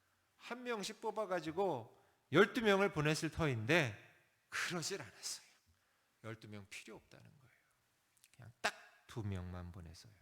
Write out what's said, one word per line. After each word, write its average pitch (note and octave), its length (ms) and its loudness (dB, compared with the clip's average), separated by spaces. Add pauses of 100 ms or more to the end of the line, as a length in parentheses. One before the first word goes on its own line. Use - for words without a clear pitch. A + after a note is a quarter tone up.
(380)
한 B3 260 -10
명씩 A3 380 -6
뽑아가지고 F3+ 960 -2 (320)
열두 A3 300 6
명을 G3+ 320 6
보냈을 D3+ 360 2
터인데 C3+ 640 2 (540)
그러질 F3 540 -4
않았어요. - 500 -10 (720)
열두 A2 240 -12
명 G#2 220 -12
필요 - 260 -14
없다는 - 320 -20
거예요. - 300 -20 (800)
그냥 A2 160 -18 (100)
딱 - 200 -2 (260)
두 A2+ 160 -6
명만 F2+ 480 -6
보냈어요. E2+ 500 -16